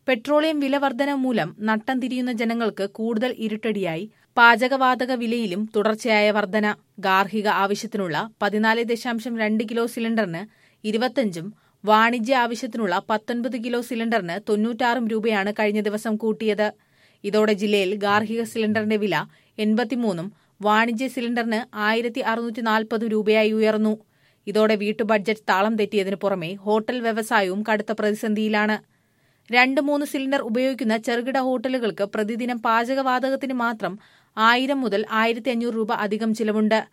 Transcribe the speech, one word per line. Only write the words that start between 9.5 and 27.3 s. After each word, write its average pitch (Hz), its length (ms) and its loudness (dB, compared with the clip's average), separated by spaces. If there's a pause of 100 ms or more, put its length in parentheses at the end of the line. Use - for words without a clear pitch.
കിലോ 233 220 -2
സിലിണ്ടറിന് 226 580 -2 (400)
ഇരുപത്തഞ്ചും, 214 640 -2 (360)
വാണിജ്യ 226 520 4
ആവശ്യത്തിനുള്ള 226 680 -2
പത്തൊൻപത് 233 560 -4
കിലോ 240 220 -4
സിലിണ്ടറിന് 226 600 -2
തൊണ്ണൂറ്റാറും 233 680 0
രൂപയാണ് 214 460 0
കഴിഞ്ഞ 214 280 0
ദിവസം 214 360 -2
കൂട്ടിയത്. 214 500 0 (560)
ഇതോടെ 214 300 2
ജില്ലയിൽ 202 420 0
ഗാർഹിക 214 480 0
സിലിണ്ടറിന്റെ 214 540 -2
വില 196 180 0 (420)
എൺപത്തിമൂന്നും 214 680 0 (340)
വാണിജ്യ 220 460 2
സിലിണ്ടറിന് 233 520 -2 (160)
ആയിരത്തി 226 460 0
അറുന്നൂറ്റി 226 400 -4
നാൽപത് 220 440 0
രൂപയായി 214 460 2
ഉയർന്നു. 214 420 2 (540)
ഇതോടെ 214 280 2
വീട്ടു 208 280 -2
ബഡ്ജറ്റ് 214 440 0
താളം 202 280 4
തെറ്റിയതിനു 202 400 0
പുറമെ 185 400 -2
ഹോട്ടൽ 220 460 0
വ്യവസായവും 214 640 0